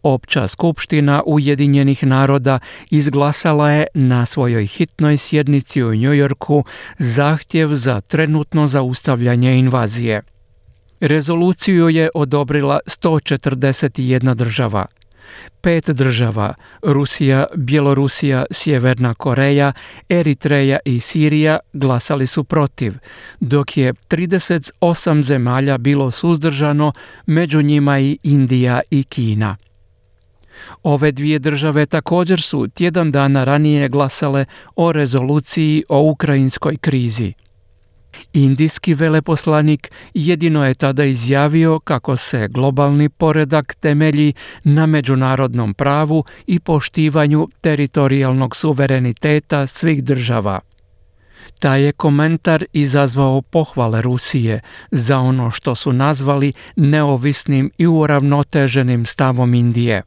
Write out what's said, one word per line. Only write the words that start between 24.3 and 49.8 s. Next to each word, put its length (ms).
osam 420
zemalja 540
bilo 340
suzdržano, 840
među 360
njima 380
i 240
Indija 580
i 120
Kina. 540
Ove 280
dvije 280
države 460
također 560
su 260
tjedan 440
dana 320
ranije 460
glasale 560
o 160
rezoluciji 960
o 120
ukrajinskoj 760
krizi. 560
Indijski 600
veleposlanik 1000
jedino 520
je 80
tada 300
izjavio 760
kako 380
se 300
globalni 640
poredak 640
temelji 580
na 220
međunarodnom 880
pravu 500
i 120
poštivanju 880
teritorijalnog 960
suvereniteta 1120
svih 360